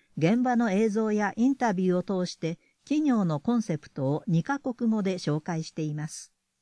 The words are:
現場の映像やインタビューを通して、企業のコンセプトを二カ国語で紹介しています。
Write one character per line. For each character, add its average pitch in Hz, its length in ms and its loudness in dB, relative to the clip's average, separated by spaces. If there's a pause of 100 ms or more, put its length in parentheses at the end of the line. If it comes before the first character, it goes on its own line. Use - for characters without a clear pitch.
(180)
現 202 240 4
場 247 140 2
の 233 160 2
映 214 180 2
像 214 220 0
や 208 240 0
イ 233 120 4
ン 277 80 2
タ 233 160 0
ビ 185 140 0
ュ 180 160 2
ー 202 140 -4
を 180 100 0
通 - 40 -6
し - 60 -14
て、 165 220 -4 (260)
企 302 240 0
業 226 160 4
の 156 160 0
コ 233 160 0
ン 226 60 0
セ 160 160 -2
プ - 120 -20
ト 135 160 -4
を 143 200 0
二 165 160 2
カ 277 160 -2
国 240 320 -2
語 220 120 0
で 185 120 0
紹 156 260 -2
介 160 240 -4
し - 80 -18
て 165 100 -6
い 151 120 -4
ま 151 140 -6
す。 - 240 -18 (300)